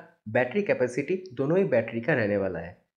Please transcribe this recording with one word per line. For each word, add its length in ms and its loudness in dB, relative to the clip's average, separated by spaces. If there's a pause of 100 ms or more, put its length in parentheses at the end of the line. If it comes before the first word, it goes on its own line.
(300)
battery 340 2
capacity 600 0 (100)
दोनों 240 0
ही 80 4
battery 360 0
का 120 0
रहने 240 2
वाला 220 -2
है, 180 -12 (200)